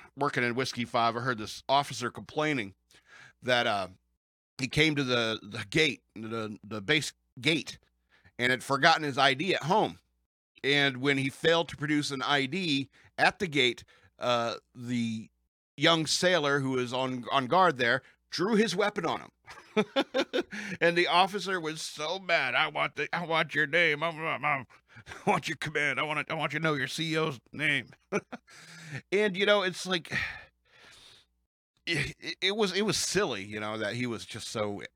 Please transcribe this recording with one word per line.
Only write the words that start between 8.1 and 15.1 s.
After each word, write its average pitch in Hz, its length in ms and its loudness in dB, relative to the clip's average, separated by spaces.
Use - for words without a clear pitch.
and 123 140 2
had 123 120 0
forgotten 151 400 4
his 135 140 -4
I 135 160 6
D 160 220 -2
at - 80 -2
home. 147 360 2
And 139 340 2
when 135 200 2
he 135 120 0
failed 165 400 2
to - 80 -14
produce 147 340 0
an 135 100 -6
I 135 240 2
D 143 440 -2
at 156 220 2
the 196 80 -4
gate, 131 360 2
uh, 117 360 0
the 117 540 -4